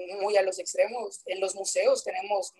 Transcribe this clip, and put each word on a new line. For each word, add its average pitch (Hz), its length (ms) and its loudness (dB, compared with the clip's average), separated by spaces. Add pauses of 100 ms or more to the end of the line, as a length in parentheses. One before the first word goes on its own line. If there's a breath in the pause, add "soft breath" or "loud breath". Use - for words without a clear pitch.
(220)
muy 202 160 4
a 190 40 8
los 185 160 0
extremos, 202 680 -2
en 185 160 -4
los 190 120 -2
museos 196 500 2
tenemos 190 560 -4